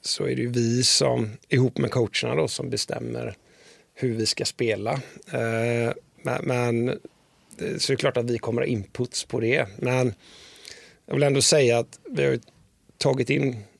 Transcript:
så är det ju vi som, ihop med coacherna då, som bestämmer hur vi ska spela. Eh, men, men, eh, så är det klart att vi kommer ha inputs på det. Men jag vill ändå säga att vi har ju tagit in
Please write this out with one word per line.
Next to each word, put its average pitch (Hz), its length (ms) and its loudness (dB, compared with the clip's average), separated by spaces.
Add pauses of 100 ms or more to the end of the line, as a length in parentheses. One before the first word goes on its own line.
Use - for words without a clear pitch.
så - 220 -4
är 127 120 0
det 127 60 -2
ju 120 100 -2
vi 120 320 2
som, 123 480 2 (180)
ihop 123 280 2
med 139 140 0
coacherna 120 440 0
då, 151 120 2
som 127 220 -6
bestämmer 120 680 -6 (580)
hur 123 220 -2
vi 113 100 0
ska - 200 -2
spela. 110 460 -2 (420)
Eh, 117 600 0 (280)
men, 123 220 -2
men, 123 460 0
eh, - 60 -2 (840)
så - 140 -2
är 135 40 2
det 120 60 -4
klart 135 160 0
att 120 120 0
vi 117 80 0
kommer 117 240 -2
ha - 60 0
inputs - 580 -4
på 127 140 -4
det. 120 260 2 (120)
Men 127 360 0 (920)
jag - 80 -8
vill 143 100 2
ändå 139 180 4
säga 127 380 6
att - 200 -6 (100)
vi 156 140 -2
har 135 80 2
ju 123 80 0 (580)
tagit 131 320 0
in 135 340 0 (160)